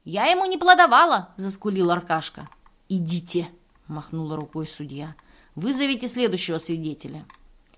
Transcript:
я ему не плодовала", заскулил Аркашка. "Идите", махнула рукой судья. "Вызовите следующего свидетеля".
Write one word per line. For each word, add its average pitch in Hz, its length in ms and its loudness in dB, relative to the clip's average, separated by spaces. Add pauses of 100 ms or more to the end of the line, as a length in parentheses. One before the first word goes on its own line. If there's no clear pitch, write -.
я 202 220 -2
ему 359 200 2
не 370 100 -2
плодовала", 320 800 6
заскулил 190 540 -2
Аркашка. 160 580 -4 (400)
"Идите", 175 600 -2 (400)
махнула 156 480 -8
рукой 151 320 -8
судья. 147 480 -12 (400)
"Вызовите 254 500 -2
следующего 185 520 -2
свидетеля". 156 680 -8 (520)